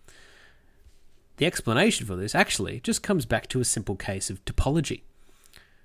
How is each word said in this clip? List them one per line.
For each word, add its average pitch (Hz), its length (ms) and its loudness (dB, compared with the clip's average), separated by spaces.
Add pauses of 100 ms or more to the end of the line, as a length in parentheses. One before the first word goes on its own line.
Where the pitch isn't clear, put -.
(1400)
The 147 100 2
explanation 143 600 2
for 92 100 -4
this 98 180 -4
actually 113 460 0
just - 220 -2
comes 165 240 0
back 110 220 0
to 127 120 0
a 117 40 0
simple 104 320 -2
case - 340 -6
of 95 140 -10
topology, - 580 0 (840)